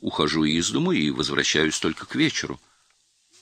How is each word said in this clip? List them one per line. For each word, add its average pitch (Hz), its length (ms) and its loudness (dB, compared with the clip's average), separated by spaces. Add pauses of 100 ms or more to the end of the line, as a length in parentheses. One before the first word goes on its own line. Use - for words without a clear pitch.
ухожу 78 420 0
из 82 280 2
дому 160 200 0
и 76 200 2
возвращаюсь 71 680 0
только - 260 -4
к - 100 -12
вечеру". 127 440 -2 (840)